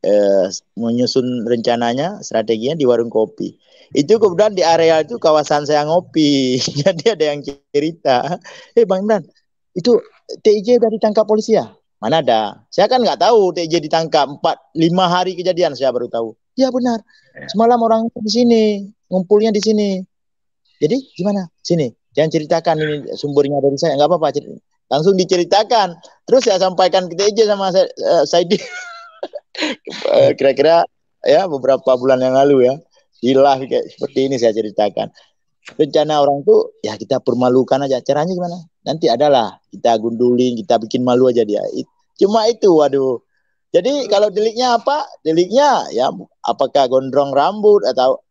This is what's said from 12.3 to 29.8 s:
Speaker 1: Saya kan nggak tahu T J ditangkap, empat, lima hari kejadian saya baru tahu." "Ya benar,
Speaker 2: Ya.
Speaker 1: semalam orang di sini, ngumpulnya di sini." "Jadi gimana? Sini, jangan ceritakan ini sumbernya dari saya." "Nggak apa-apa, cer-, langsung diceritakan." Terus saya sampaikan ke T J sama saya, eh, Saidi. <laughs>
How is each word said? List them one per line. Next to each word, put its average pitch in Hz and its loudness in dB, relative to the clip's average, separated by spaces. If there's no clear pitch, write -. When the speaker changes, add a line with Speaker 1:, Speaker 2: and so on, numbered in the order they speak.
Speaker 1:
Saya 214 2
kan 247 2
nggak 170 0
tahu 196 2
T 170 -4
J 170 0
ditangkap, 156 0
empat, 143 -4
lima 170 2
hari 180 0
kejadian 175 -2
saya 127 -2
baru 123 -6
tahu." 113 -6
"Ya 262 0
benar, 240 -2
Speaker 2:
Ya. - -20
Speaker 1:
semalam 233 2
orang 226 0
di 214 -8
sini, 233 2
ngumpulnya 208 0
di 202 -2
sini." 202 -2
"Jadi 233 -4
gimana? 196 -4
Sini, 170 -2
jangan 156 0
ceritakan 165 -2
ini 151 -4
sumbernya 143 0
dari 139 0
saya." 160 0
"Nggak 147 2
apa-apa, 160 0
cer-, - -8
langsung 160 2
diceritakan." 185 0
Terus 254 4
saya 190 2
sampaikan 185 0
ke 165 -12
T 202 0
J 214 2
sama 196 -2
saya, 185 2
eh, 147 0
Saidi. 175 0
<laughs> - -14